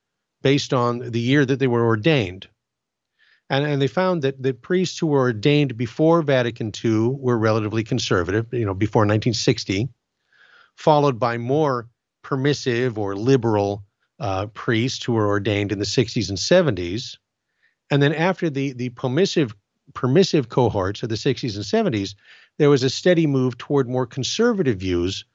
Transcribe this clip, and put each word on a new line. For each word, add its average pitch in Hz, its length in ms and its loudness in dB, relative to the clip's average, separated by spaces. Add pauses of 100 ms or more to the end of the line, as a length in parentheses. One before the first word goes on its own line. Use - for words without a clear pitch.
(420)
based 139 320 0
on 120 260 0
the 120 200 -6
year 135 260 2
that 131 140 -2
they 135 80 0
were 117 180 2
ordained. 110 600 0 (1040)
And, 135 140 0
and 147 180 0
they 139 60 2
found 180 360 0
that 135 180 -4
the 131 120 0
priests 180 440 -2
who 165 100 -2
were 143 140 2
ordained 127 560 2
before 160 460 2
Vatican 120 480 0
two 113 480 0
were 123 180 0
relatively 110 460 0
conservative, 110 680 -2
you 120 140 -2
know, 98 80 -2
before 107 320 2
nineteen 107 300 0
sixty, 107 520 -2 (880)
followed 143 440 2
by 117 180 -2
more 127 500 -2 (360)
permissive 127 720 -2
or 98 180 -4
liberal, 104 680 2 (340)
uh, 98 280 -4
priests 117 580 -2
who 123 80 -2
were 107 140 2
ordained 101 440 0
in 101 60 -2
the 101 80 -2
sixties 107 440 -2
and 98 100 -6
seventies. 120 800 0 (720)
And 143 100 2
then 147 140 2
after 170 340 -2
the, 139 240 -4
the 123 160 -6
permissive, 135 680 -2 (380)
permissive 143 560 2
cohorts 104 540 0
of 117 60 -6
the 110 80 -2
sixties 127 380 -2
and 104 80 -6
seventies, 107 520 -2 (420)
there 147 140 6
was 139 100 4
a 135 80 2
steady 170 380 2
move 127 320 0
toward 139 280 0
more 127 200 -2
conservative 151 720 0
views 92 440 -2 (120)